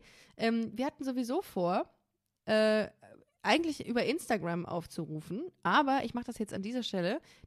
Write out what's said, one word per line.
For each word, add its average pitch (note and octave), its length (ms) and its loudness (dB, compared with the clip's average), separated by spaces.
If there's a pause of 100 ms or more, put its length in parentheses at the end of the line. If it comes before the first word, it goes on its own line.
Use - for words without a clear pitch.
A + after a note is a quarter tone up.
(380)
Ähm, A3+ 380 0
wir B3 120 -2
hatten - 160 -8
sowieso C4 400 -2
vor, F#3 500 0 (520)
äh, G#3+ 420 4 (540)
eigentlich D4+ 440 2
über A#3+ 200 2
Instagram F3 600 0
aufzurufen, E3+ 800 -6 (180)
aber C4+ 420 4
ich A#3 100 -6
mach A#3+ 100 -4
das - 160 -8
jetzt G#3 140 -4
an G3 80 -4
dieser A#3 220 -4
Stelle, F#3+ 380 -2 (260)